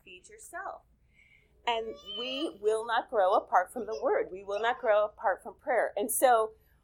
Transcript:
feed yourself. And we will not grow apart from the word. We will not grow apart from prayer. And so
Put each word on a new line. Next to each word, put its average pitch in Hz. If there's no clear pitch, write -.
feed 180
yourself. 381
And 226
we 269
will 220
not 262
grow 196
apart -
from 226
the 220
word. 247
We 190
will 196
not 240
grow 214
apart 214
from 202
prayer. 214
And 208
so 226